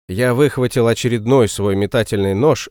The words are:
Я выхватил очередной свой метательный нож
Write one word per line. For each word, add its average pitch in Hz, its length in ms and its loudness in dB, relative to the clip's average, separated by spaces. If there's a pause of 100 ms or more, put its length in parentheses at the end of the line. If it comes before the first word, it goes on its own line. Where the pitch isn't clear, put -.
Я 120 260 -2
выхватил 127 520 0
очередной 117 640 2
свой 101 280 -2
метательный 101 580 -2
нож 127 360 0